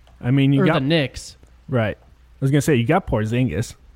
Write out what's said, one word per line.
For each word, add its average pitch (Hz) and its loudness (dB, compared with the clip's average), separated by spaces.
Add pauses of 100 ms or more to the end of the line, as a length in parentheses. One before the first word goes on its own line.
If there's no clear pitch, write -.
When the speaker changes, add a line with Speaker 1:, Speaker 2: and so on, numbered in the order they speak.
(220)
Speaker 1:
I 123 -2
mean, 139 4
you 135 4
Speaker 2:
Or - 4
Speaker 1:
got 160 4
Speaker 2:
the 156 0
Knicks. 143 -2 (340)
Speaker 1:
Right. 110 -2
I - -20
was 135 -2
gonna 143 2
say, 156 2
you 117 2
got 170 0
Porzingis. 110 -4 (200)